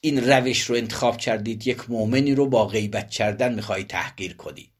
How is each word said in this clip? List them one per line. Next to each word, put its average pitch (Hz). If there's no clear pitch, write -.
این 135
روش 127
رو 120
انتخاب 117
کردید؟ 110
یک 123
مؤمنی 123
رو 135
با 120
غیبت 104
کردن 113
می‌خوای 104
تحقیر 90
کنی. 73